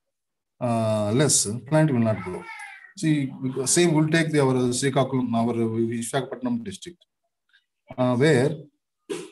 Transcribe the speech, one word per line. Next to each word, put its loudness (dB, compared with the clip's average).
uh, 0
less, 2
plant 4
will 2
not 0
grow. -10
See, 0
same 4
we'll 4
take 2
the, 2
our 4
Srikakulam, 0
our 0
Visakhapatnam -2
district, -14
uh, 0
where 4